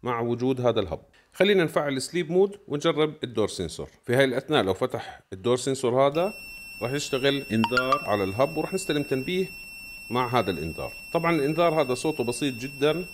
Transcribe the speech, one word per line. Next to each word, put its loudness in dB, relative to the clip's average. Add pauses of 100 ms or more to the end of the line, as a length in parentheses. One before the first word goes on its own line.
مع -2
وجود 0
هذا 4
الهب. -4 (320)
خلينا 4
نفعل 0
السليب -4
مود 2
ونجرب 0 (100)
الدور 0
سنسور. -6 (140)
في 2
هاي 6
الأثناء 2
لو 2
فتح -4 (120)
الدور 2
سنسور 2
هذا 0 (500)
رح -2
يشتغل 0 (100)
إنذار 2
على 2
الهب 0
ورح -4
نستلم -2
تنبيه -2 (640)
مع 0
هذا 2
الإنذار. -6 (220)
طبعًا 2
الإنذار 2
هذا 2
صوته -2
بسيط -2
جدًا -2